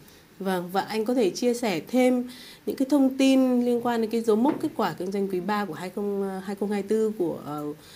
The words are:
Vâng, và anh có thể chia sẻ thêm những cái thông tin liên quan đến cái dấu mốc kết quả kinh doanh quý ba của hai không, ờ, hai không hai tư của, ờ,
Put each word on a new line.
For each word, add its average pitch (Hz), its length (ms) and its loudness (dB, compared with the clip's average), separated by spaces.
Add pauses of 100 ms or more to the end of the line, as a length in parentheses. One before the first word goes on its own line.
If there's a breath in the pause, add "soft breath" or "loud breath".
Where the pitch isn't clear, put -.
(400 loud breath)
Vâng, 185 320 -4
và 190 100 0
anh 214 240 -4
có 247 80 0
thể 233 160 2
chia 240 240 0
sẻ 214 340 -2
thêm 247 360 2 (420 loud breath)
những - 100 -4
cái 262 140 0
thông 269 280 4
tin 262 480 4
liên 240 200 0
quan 233 160 0
đến 214 80 -2
cái 226 120 0
dấu 226 140 4
mốc 269 260 2
kết 311 140 -2
quả 185 180 0
kinh 180 180 -6
doanh 196 160 -2
quý 190 120 -2
ba 208 260 -2
của 160 80 -8
hai 165 160 -10
không, 202 320 -4
ờ, 190 180 -4
hai 196 160 -8
không 202 160 -4
hai 202 120 -2
tư 220 340 2
của, 156 280 -2
ờ, 147 200 -8 (300 loud breath)